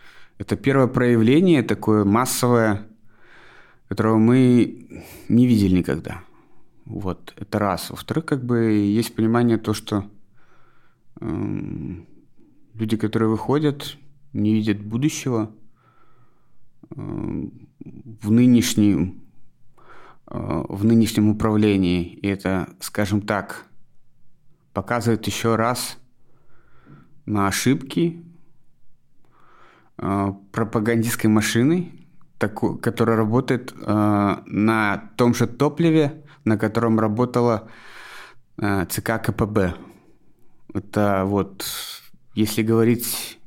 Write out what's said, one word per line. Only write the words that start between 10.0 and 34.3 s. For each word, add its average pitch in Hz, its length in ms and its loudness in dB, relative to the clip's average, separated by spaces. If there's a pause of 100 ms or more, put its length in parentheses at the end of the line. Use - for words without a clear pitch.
эм, 98 840 -8 (680)
люди, 110 240 -4
которые 110 320 -2
выходят, 139 680 -2 (360)
не 107 200 0
видят 107 280 0
будущего, 117 720 -4 (1400)
эм, - 720 -10 (540)
в 104 100 -2
нынешнем, 107 880 4 (1120)
э, 92 380 -6
в 98 160 -4
нынешнем 110 440 4
управлении. 104 720 2
И - 240 -8
это, 95 420 -2 (100)
скажем 104 420 -2
так, 101 440 -6 (1080)
показывает 113 540 -2
еще 113 280 -2
раз 117 420 -4 (1300)
на 101 220 -2
ошибки, 160 760 -2 (1700)
э, 98 360 -2 (180)
пропагандистской 113 800 0
машины, 123 600 2 (460)
тако-, - 380 -2
которая 113 420 0
работает, 117 580 0
э, 104 600 0 (100)